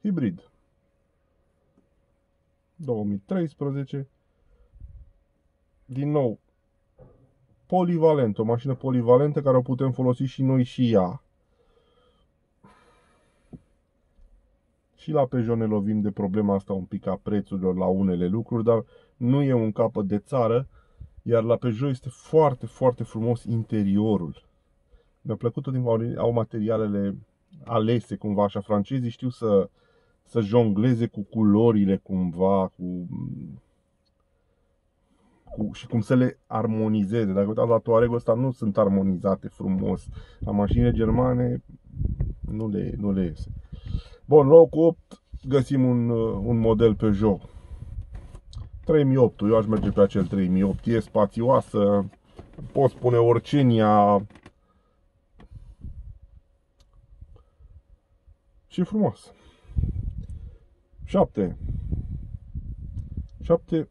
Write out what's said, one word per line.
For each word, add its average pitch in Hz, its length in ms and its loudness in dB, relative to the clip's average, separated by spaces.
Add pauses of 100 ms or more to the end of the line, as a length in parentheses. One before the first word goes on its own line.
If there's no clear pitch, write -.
Hibrid. 143 480 -4 (2250)
Două 120 280 -4
mii 101 220 -4
treisprezece. 139 840 -6 (1800)
Din 139 260 -6
nou, 131 280 0 (1300)
polivalent, 160 720 2
o 113 60 -2
mașină 120 300 -2
polivalentă 131 680 2
care 135 140 4
o 127 60 4
putem 131 300 -2
folosi 127 300 0
și 135 200 -4
noi 131 200 2
și 123 300 0
ea. 95 300 2 (3750)
Și - 140 -14
la 143 160 2
Peugeot 117 300 -2
ne 113 80 -2
lovim 107 360 -2
de 104 100 -2
problema 101 440 -2
asta 98 180 -4
un 95 120 -6
pic 98 220 -10
a 95 160 -6
prețurilor 95 540 -4
la 92 100 -2
unele 92 400 0
lucruri, 113 380 -2
dar 113 200 2 (320)
nu 131 260 0
e 135 100 0
un 110 200 0
capăt 107 340 -2
de 104 120 -2
țară, 120 500 -2 (540)
iar 117 200 2
la 113 140 2
Peugeot 127 340 -2
este 127 180 -8
foarte, 143 580 0
foarte 123 360 -2
frumos 113 420 -4
interiorul. 104 1000 -2 (760)
Mi-a 110 160 -6
plăcut 123 260 -6
tot 135 100 -6
timpul, 117 440 -2
au, - 80 -4
au 117 80 0
materialele 107 840 -2 (480)
alese 113 520 -2
cumva, 104 280 -2
așa, 101 160 -4
francezii 117 500 -4
știu 127 180 -8
să, 101 420 0 (520)
să - 180 -4
jongleze 113 680 2
cu 107 140 -10
culorile 104 760 4
cumva, 95 720 0
cu, 90 420 -10 (2250)
cu, - 280 -8
și - 140 -18
cum 117 140 -2
să 131 140 0
le 127 320 2
armonizeze. 110 840 -2
Dacă 101 160 0
uitați 117 200 0
la 113 100 2
Touareg-ul 117 380 2
ăsta, 117 180 0
nu 127 160 0
sunt 113 280 -4
armonizate 95 720 0
frumos. 95 600 -4 (300)
La 101 120 -8
mașinile 113 420 2
germane 123 720 0 (800)
nu 110 280 -6
le, 95 280 -4
nu 101 160 -2
le 95 100 0
iese. 80 280 -6 (760)
Bun, 143 200 6
locul 160 380 8
opt, - 380 -2 (260)
găsim 135 360 2
un, 120 240 0
uh, 113 340 -2
un 117 160 0
model 113 360 4
Peugeot. 101 460 2 (1400)
trei 156 200 4
mii 131 120 4
opt, 123 240 4
eu 107 160 4
aș 107 100 2
merge 107 240 0
pe 101 100 0
acel 98 260 4
trei 95 220 -2
mii 92 140 2
opt, 98 240 -2
e 113 140 2
spațioasă, 104 1080 0 (640)
poți 135 240 0
pune 123 200 0
orice 117 440 2
în 127 100 4
ea. 104 560 4 (4000)
Și - 140 -8
e 180 40 0
frumoasă. 202 460 -4 (1700)
Șapte. 107 520 -2 (1800)
Șapte. 170 500 -2